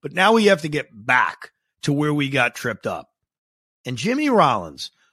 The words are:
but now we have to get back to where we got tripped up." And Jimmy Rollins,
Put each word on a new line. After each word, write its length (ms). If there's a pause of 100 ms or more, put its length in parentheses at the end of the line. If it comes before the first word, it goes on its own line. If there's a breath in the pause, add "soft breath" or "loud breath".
but 100
now 220
we 120
have 140
to 80
get 240
back 600 (300)
to 100
where 200
we 160
got 260
tripped 320
up." 280 (720)
And 100
Jimmy 320
Rollins, 600 (220)